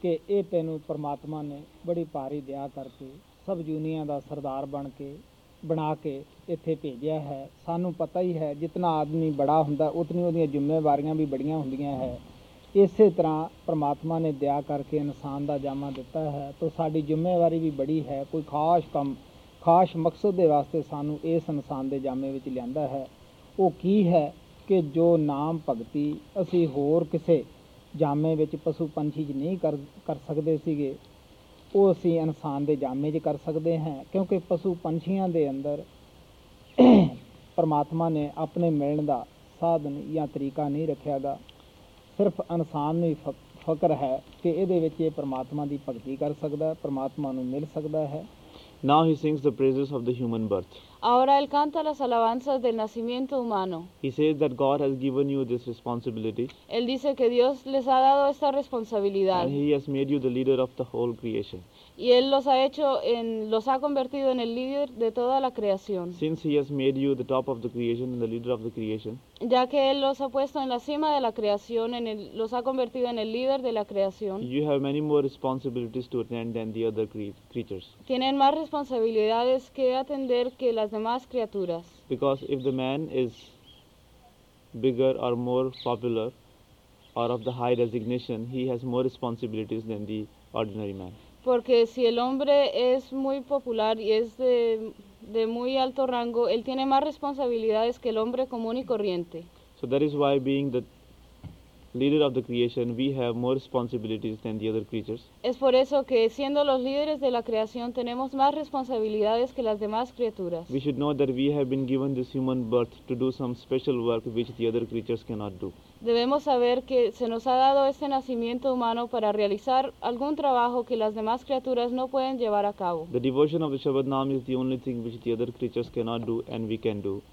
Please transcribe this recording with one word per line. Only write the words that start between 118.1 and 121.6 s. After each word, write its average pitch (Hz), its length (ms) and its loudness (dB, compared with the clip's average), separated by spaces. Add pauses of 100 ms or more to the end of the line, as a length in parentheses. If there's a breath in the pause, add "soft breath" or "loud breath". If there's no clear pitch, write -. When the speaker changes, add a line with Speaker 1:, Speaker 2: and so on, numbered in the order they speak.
Speaker 3:
humano 233 340 -2
para 214 240 0
realizar 214 720 2
algún 254 340 -2
trabajo 247 480 2
que 240 140 -2
las 214 180 0
demás 220 300 -2
criaturas 254 480 0